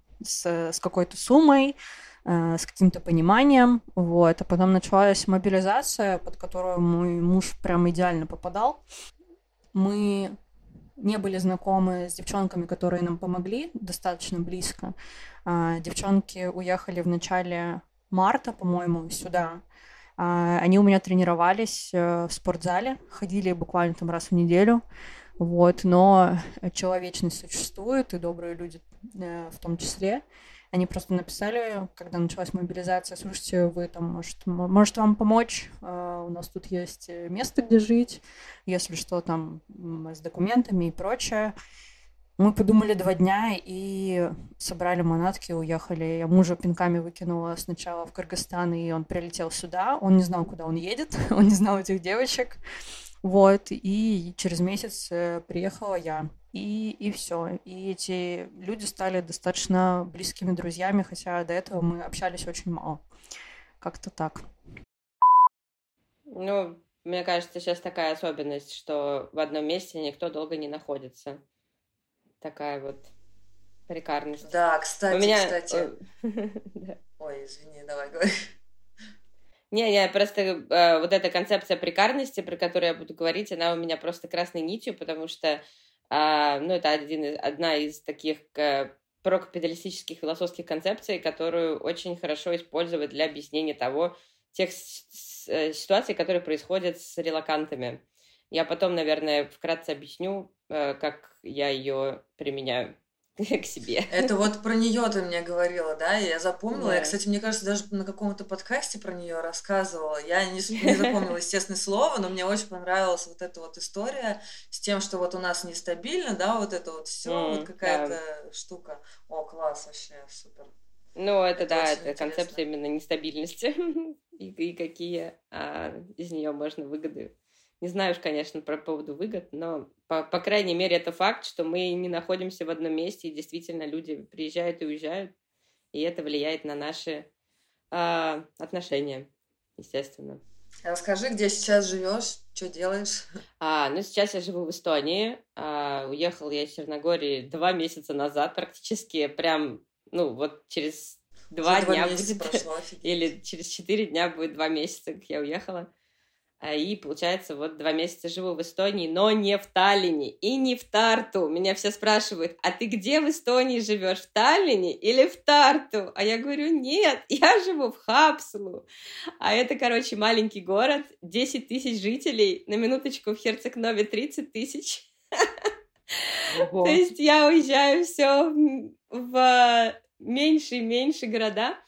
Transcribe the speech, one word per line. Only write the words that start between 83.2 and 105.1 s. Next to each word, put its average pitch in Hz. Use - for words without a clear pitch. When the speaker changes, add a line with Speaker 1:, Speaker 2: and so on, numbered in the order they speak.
Speaker 2:
она 170
у 170
меня 165
просто 170
красной 170
нитью, 196
потому 160
что, 151
а, 147
ну, 175
это 170
один 151
из, 147
одна 160
из 151
таких, 151
э, 139
прокапиталистических 175
философских 170
концепций, 185
которую 165
очень 175
хорошо 170
использовать 165
для 147
объяснения 151
того, 147
тех 180
с-, -
с-, -
э, 156
ситуаций, 196
которые 175
происходят 175
с -
релокантами. 156
Я 160
потом, 175
наверное, 151
вкратце 160
объясню, 175
э, 143
как -
я 143
её 135
применяю 131
<laughs> -
к -
себе. -
Speaker 3:
Это 208
вот 208
про 220
неё 226
ты 202